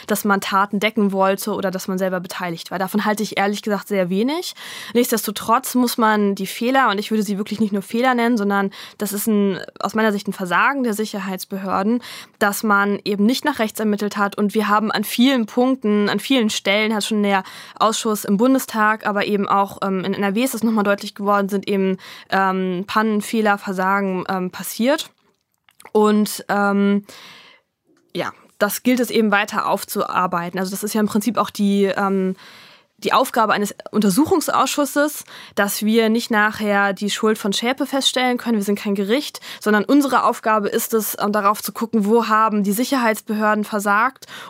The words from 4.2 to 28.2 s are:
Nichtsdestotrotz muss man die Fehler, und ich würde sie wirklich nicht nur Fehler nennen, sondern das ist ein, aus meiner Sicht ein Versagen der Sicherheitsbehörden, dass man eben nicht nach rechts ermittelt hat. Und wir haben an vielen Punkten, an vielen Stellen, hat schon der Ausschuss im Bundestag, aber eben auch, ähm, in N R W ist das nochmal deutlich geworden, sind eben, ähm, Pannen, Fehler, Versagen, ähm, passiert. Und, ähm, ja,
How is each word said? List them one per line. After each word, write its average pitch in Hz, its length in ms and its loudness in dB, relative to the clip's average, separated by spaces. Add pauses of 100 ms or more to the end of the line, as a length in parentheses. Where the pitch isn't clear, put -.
Nichtsdestotrotz 226 800 0
muss 247 240 2
man 208 380 2
die 190 100 -6
Fehler, 254 440 0
und 196 80 0
ich 208 120 -6
würde 214 140 2
sie 196 140 -4
wirklich 208 200 -6
nicht 214 140 0
nur 196 100 -2
Fehler 247 320 0
nennen, 240 220 2
sondern 202 340 0 (280)
das 202 140 -4
ist 202 140 -4
ein, 202 320 2 (220)
aus - 160 -4
meiner 220 160 2
Sicht 202 160 -4
ein 196 40 -4
Versagen 208 520 0
der 226 100 0
Sicherheitsbehörden, 196 1120 -4 (340)
dass 202 240 0
man 202 420 2
eben 202 220 2
nicht 254 180 0
nach 277 140 0
rechts 220 220 -2
ermittelt 208 360 -2
hat. 202 220 -2
Und 208 160 0
wir 208 140 0
haben 214 240 2
an 208 100 -2
vielen 240 440 2
Punkten, 214 600 2
an 196 120 0
vielen 240 300 2
Stellen, 214 440 0
hat 208 80 -2
schon 208 220 0
der 196 180 2 (380)
Ausschuss 214 440 0
im 202 120 0
Bundestag, 220 720 2
aber 202 200 0
eben 202 220 0
auch, 196 340 0
ähm, 190 220 -2
in 190 100 0
N - 80 -4
R 196 140 0
W 240 80 2
ist 262 100 -2
das 220 80 -4
nochmal 220 220 2
deutlich 202 320 -2
geworden, 202 320 2
sind 196 200 -4
eben, 190 280 0 (340)
ähm, 185 560 0
Pannen, 214 360 0
Fehler, 208 360 0
Versagen, 190 720 -2
ähm, 185 240 -4
passiert. - 580 -2 (800)
Und, 214 560 2
ähm, 202 560 2 (1080)
ja, 151 180 -6 (260)